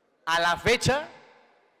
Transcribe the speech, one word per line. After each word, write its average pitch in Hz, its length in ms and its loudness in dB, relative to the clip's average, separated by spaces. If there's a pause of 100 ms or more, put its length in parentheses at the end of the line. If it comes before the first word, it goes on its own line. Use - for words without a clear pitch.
(260)
A 165 140 0
la 170 180 0
fecha, 247 500 0 (720)